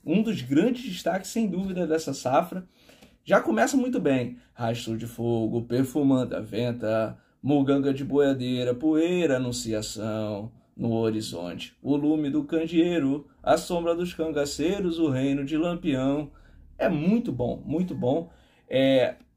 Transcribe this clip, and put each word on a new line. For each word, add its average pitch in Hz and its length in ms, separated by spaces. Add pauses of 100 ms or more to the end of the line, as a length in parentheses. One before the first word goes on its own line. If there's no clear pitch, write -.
Um 208 160
dos 208 200
grandes 165 420
destaques, 185 460
sem 226 180
dúvida, 180 400
dessa 156 260
safra. 175 540 (560)
Já 214 180
começa 262 340
muito 247 240
bem. 131 380 (160)
"Rastro 117 440
de 113 80
fogo, 117 580
perfumando 131 720
a 92 40
venta, 110 800 (240)
muganga 139 520
de 135 100
boiadeira, 123 720
poeira, 156 640
anunciação. 110 1120 (240)
No 120 180
horizonte, 95 880
o 139 140
lume 147 340
do 147 140
candeeiro, 160 840 (140)
a 156 160
sombra 170 380
dos 175 180
cangaceiros, 165 880
o 160 100
reino 139 340
de 151 140
Lampião." 151 720 (460)
É 190 100
muito 196 440
bom, 120 340
muito 156 300
bom. 147 340 (400)
É, 131 460 (220)